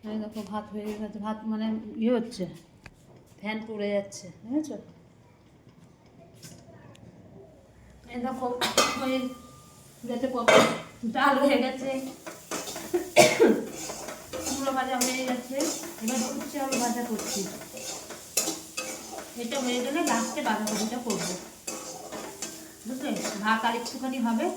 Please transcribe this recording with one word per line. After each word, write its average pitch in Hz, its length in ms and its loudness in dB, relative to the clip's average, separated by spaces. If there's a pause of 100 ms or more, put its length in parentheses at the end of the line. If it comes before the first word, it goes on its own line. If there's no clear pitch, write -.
(100)
এই 220 120 -2
দেখো 220 180 -6 (120)
ভাত 214 200 -4
হয়ে 214 280 -4
গেছে, 208 260 -6
ভাত 220 120 -2 (140)
মানে 214 140 0 (360)
ইয়ে 233 140 6
হচ্ছে, 214 280 -2 (920)
ফ্যান 214 200 -4 (100)
পড়ে 208 260 -2
যাচ্ছে, 196 320 -2 (160)
বুঝেছো? 254 340 -2 (3250)
এই 247 120 -6
দেখো 254 220 -2 (540)
হয়ে 262 180 0 (920)
গেছে, 240 260 -2
কত 233 140 4 (680)
ডাল 262 280 6
হয়ে 285 220 6
গেছে, 262 240 -2 (2500)
কুমড়ো 269 340 0
ভাজা 254 260 0
হয়ে 254 240 2
গেছে, 247 280 -2 (460)
এবার 233 160 0 (200)
উচ্ছে - 260 -6
আলু 262 200 0
ভাজা 233 260 0
করছি। 202 300 -2 (2000)
এটা 269 220 -4
হয়ে 247 200 2
গেলে 294 160 0 (100)
লাস্টে 233 380 0
বাঁধাকপিটা 214 580 0
করবো, 175 280 -2 (1500)
বুঝলে? 262 240 -4 (340)
ভাত 226 240 4
আর - 120 2
একটুখানি 262 460 -4
হবে 233 200 2 (100)